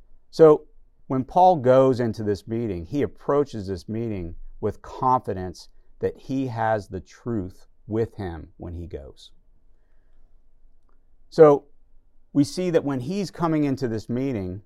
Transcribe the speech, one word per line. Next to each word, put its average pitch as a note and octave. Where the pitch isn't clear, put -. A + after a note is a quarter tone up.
So D#3
when C3
Paul F#3
goes C3
into A2
this G#2
meeting, A2
he C#3+
approaches B2
this F#2+
meeting G#2+
with G#2
confidence A2
that -
he C3+
has A2+
the G2
truth G2+
with A2
him E2
when F2+
he E2+
goes. -
So D3
we C#3+
see F3+
that E3
when C3+
he's F3+
coming D#3+
into C3
this A2
meeting, A#2